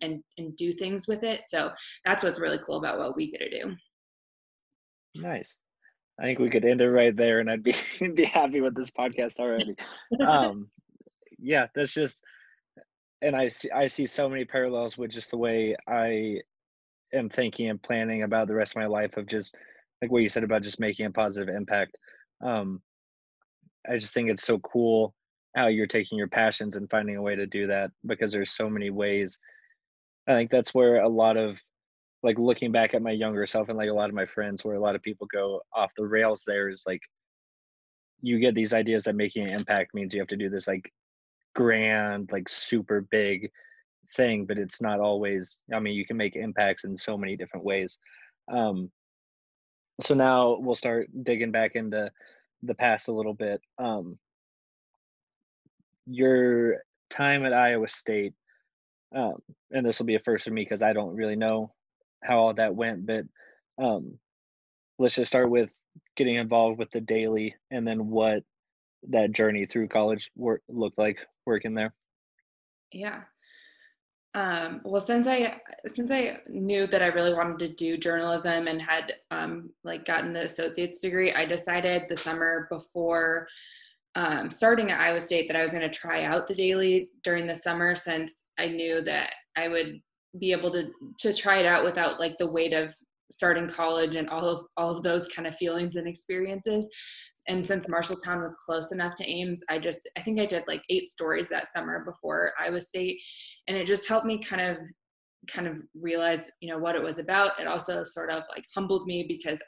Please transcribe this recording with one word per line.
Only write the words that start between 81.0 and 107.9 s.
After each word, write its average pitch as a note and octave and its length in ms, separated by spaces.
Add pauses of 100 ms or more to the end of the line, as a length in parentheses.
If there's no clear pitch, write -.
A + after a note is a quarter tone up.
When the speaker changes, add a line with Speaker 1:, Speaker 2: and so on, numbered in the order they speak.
Speaker 1:
degree, F#3 320
I D#3+ 120
decided F3 640
the E3+ 80
summer E3 520
before, E3 800 (720)
um, D#3 340
starting A3+ 400
at E3+ 100
Iowa E3+ 200
State E3+ 280
that D#3+ 80
I E3 60
was D#3+ 80
gonna E3 180
try D#3+ 360
out D#3 240
the G3 60
Daily F#3 560 (120)
during F3 240
the E3+ 80
summer, E3+ 400
since D#3+ 520 (120)
I E3 100
knew E3 340
that D3+ 300 (240)
I E3 120
would D#3+ 320 (400)
be F#3 100
able F3 220
to, E3+ 180 (300)
to G#3 120
try G3 260
it F3+ 80
out F3 180
without, F3 340
like, E3 180
the E3+ 140
weight E3 220
of D#3+ 200 (380)
starting E3+ 380
college E3 480
and D#3 140
all E3 160
of, E3+ 180 (120)
all E3+ 140
of E3+ 140
those F3 240
kind E3 180
of D#3+ 100
feelings F3 380
and E3+ 140
experiences. F#3+ 800 (580)
And F#3 200
since F#3+ 220
Marshalltown F3 520
was E3 140 (120)
close E3 260
enough F3 240
to F#3 120
Ames, F3 400
I D#3+ 100
just, E3 380
I F3 60
think A3 180
I G3+ 60
did, F3+ 200
like, D#3 220
eight F3+ 200
stories E3 420
that E3 200
summer E3 340
before E3 540
Iowa E3+ 220
State. F#3 420 (460)
And F#3+ 80
it F3+ 100
just G3 220
helped A3 180
me A3 120
kind F#3+ 240
of, F3 160 (680)
kind F3 200
of D#3+ 100 (180)
realize, E3 560 (100)
you E3 100
know, D#3+ 80
what E3+ 180
it D#3+ 60
was D#3+ 160
about. F#3+ 420
It D#3+ 60
also E3+ 360